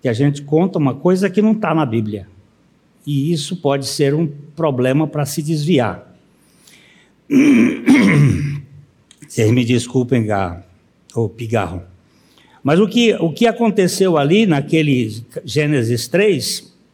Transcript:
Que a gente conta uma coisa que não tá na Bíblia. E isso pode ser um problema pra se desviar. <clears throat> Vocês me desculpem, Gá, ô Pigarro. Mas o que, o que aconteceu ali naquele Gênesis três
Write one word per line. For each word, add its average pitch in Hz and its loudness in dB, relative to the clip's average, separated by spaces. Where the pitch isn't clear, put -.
Que 131 -2
a 117 0
gente 143 0
conta 180 0
uma 135 0
coisa 185 0
que 202 0
não 214 2
tá 175 -2
na 156 0
Bíblia. 107 -6
E 147 -2
isso 170 -6
pode 139 -2
ser 143 0
um 160 -2
problema 139 0
pra 143 -4
se 156 -8
desviar. 147 -2
<clears throat> 143 0
Vocês 110 0
me 123 2
desculpem, 120 0
Gá, 95 -4
ô 113 -2
Pigarro. 101 -6
Mas 151 2
o 214 4
que, 226 2
o 180 -2
que 233 2
aconteceu 196 0
ali 170 4
naquele 139 0
Gênesis 127 -2
três 180 -2